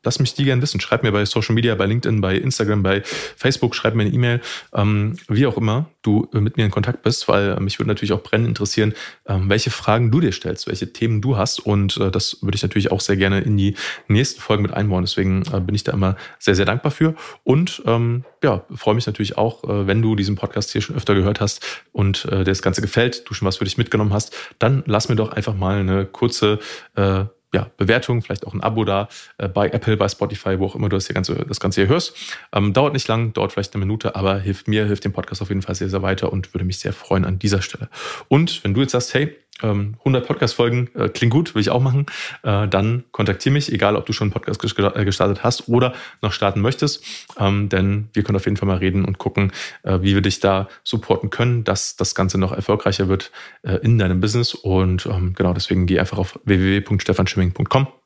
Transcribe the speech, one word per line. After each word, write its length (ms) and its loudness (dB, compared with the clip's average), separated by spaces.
lass 160 -4
mich 140 0
die 100 -2
gerne 180 2
wissen. 200 -2
Schreib 200 0
mir 120 2
bei 100 2
Social 320 0
Media, 200 2
bei 100 0
LinkedIn, 340 0
bei 160 2
Instagram, 480 0
bei 200 2
Facebook, 720 -2
schreib 220 0
mir 80 2
eine 80 0
E-Mail, 300 2
ähm, 400 2
wie 160 4
auch 100 0
immer, 340 0
du, 320 2
äh, 60 2
mit 180 0
mir 80 4
in 60 2
Kontakt 320 -2
bist, 240 0
weil, 240 4
äh, 80 -2
mich 200 -4
würde 100 -2
natürlich 240 0
auch 100 -2
brennend 240 0
interessieren, 460 0
ähm, 220 0
welche 200 2
Fragen 420 2
du 80 4
dir 120 2
stellst, 360 -6
welche 260 -6
Themen 280 0
du 160 0
hast. 220 0
Und, 380 2
äh, 140 0
das 300 -2
würde 140 -2
ich 80 -2
natürlich 280 0
auch 100 0
sehr 160 0
gerne 240 2
in 160 2
die 180 2
nächsten 340 4
Folgen 220 2
mit 100 0
einbauen. 300 2
Deswegen, 400 2
äh, 60 0
bin 160 0
ich 80 -2
da 80 0
immer 240 2
sehr, 160 2
sehr 100 2
dankbar 260 0
für. 240 2
Und, 420 2
ähm, 380 2
ja, 220 2
freue 200 0
mich 120 -2
natürlich 300 -4
auch, 260 -2
äh, 240 -2
wenn 140 2
du 140 2
diesen 200 0
Podcast 360 -4
hier 100 -2
schon 140 -6
öfter 200 0
gehört 260 2
hast 500 -6
und, 340 0
äh, 140 0
dir 60 2
das 160 0
Ganze 200 0
gefällt, 480 -2
du 40 -8
schon 140 -2
was 100 -2
für 80 -2
dich 120 -4
mitgenommen 360 0
hast, 220 -4
dann 260 2
lass 240 0
mir 60 2
doch 160 0
einfach 240 -4
mal 240 0
eine 260 2
kurze, 540 0
äh, 300 2
ja, 220 0
Bewertung, 460 2
vielleicht 260 -8
auch 60 -12
ein 100 -4
Abo 220 0
da, 240 -2
äh, 120 -4
bei 180 0
Apple, 300 0
bei 100 2
Spotify, 500 -4
wo 100 0
auch 80 -8
immer 120 -2
du 80 0
das 120 -4
hier 60 -8
Ganze, 320 -2
das 140 -8
Ganze 220 0
hier 80 4
hörst. 260 0
Ähm, 180 2
dauert 220 2
nicht 160 -4
lang, 240 0
dauert 180 -2
vielleicht 240 -6
eine 80 -2
Minute, 320 -4
aber 240 0
hilft 300 -4
mir, 160 2
hilft 180 -2
dem 80 -2
Podcast 300 -8
auf 80 -8
jeden 120 -2
Fall 140 -6
sehr, 140 -4
sehr 120 -2
weiter 300 0
und 220 -4
würde 100 -2
mich 160 -2
sehr 140 -4
freuen 320 0
an 140 -2
dieser 220 0
Stelle. 280 -10
Und 340 2
wenn 100 0
du 60 2
jetzt 120 0
sagst, 220 -2
„Hey, 220 0
ähm, 400 -2
hundert 220 2
Podcast-Folgen, 720 0
äh, 140 0
klingt 240 2
gut, 200 2
will 80 2
ich 80 2
auch 120 2
machen“, 260 2
äh, 260 0
dann 440 0
kontaktier 400 0
mich, 200 0
egal 240 2
ob 120 -2
du 60 -2
schon 140 -2
einen 40 0
Podcast 280 -4
ges-, 360 0
äh, 100 2
gestartet 380 0
hast 240 -2
oder 260 4
noch 80 0
starten 300 0
möchtest, 420 0
ähm, 320 2
denn 440 0
wir 100 0
können 140 0
auf 80 -2
jeden 120 0
Fall 100 -2
mal 100 2
reden 280 2
und 140 -4
gucken, 320 0
äh, 180 0
wie 140 2
wir 60 4
dich 180 0
da 280 2
supporten 460 -2
können, 340 0
dass 320 -4
das 200 -4
Ganze 240 0
noch 140 0
erfolgreicher 540 0
wird, 240 -2
äh, 220 -2
in 160 4
deinem 200 2
Business. 360 0
Und, 500 2
ähm, 300 -2
genau, 180 0
deswegen 320 0
geh 140 2
einfach 180 -2
auf 260 -4
w 140 4
w 200 2
w 40 0
punkt 220 -2
stefan 240 0
schimming 260 0
punkt 160 -4
com 180 2